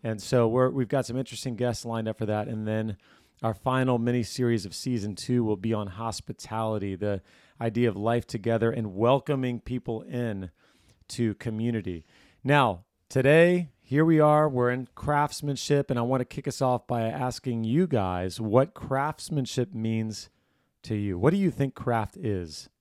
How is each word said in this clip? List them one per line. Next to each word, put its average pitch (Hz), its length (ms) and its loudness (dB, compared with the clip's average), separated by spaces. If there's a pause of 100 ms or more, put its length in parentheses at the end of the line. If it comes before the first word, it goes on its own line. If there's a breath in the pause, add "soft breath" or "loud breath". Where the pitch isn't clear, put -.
And 110 180 -4
so 120 280 2
we're, 127 220 2
we've 123 180 -2
got 135 180 0
some 120 100 -8
interesting 127 380 -6
guests 117 300 -2
lined 113 240 -4
up 110 100 -6
for 110 80 -4
that. 107 220 -2
And 110 180 -6
then 110 300 -2 (480 soft breath)
our 113 100 0
final 127 440 2
mini-series 117 680 0
of 87 80 -12
season 107 400 -4
two 123 300 0
will 107 140 2
be 107 140 -2
on 107 140 -2
hospitality, 107 1080 -6
the 101 260 -2 (380 soft breath)
idea 117 280 2
of 95 80 0
life 113 300 0
together 113 460 0
and 107 240 -4
welcoming 127 640 2
people 120 420 -8
in 110 480 -6 (580 soft breath)
to 113 260 0
community. 107 680 -4 (380 soft breath)
Now, 127 420 2 (260)
today, 165 580 6 (140)
here 143 220 2
we 160 140 6
are. 151 300 6
We're 123 220 2
in 127 240 -4
craftsmanship, 143 960 -2
and 127 80 0
I 120 40 0
want 127 200 0
to - 20 -2
kick - 240 -8
us - 140 -4
off 123 240 0
by 120 160 -2
asking 117 640 -2
you 143 220 2
guys 92 540 -2
what 113 320 4
craftsmanship 135 1000 -4
means 110 560 -4 (540)
to 110 100 -4
you. 101 240 -2
What 120 120 4
do 185 60 0
you 196 140 2
think 135 240 -2
craft 113 420 -2
is? 98 540 -6 (100)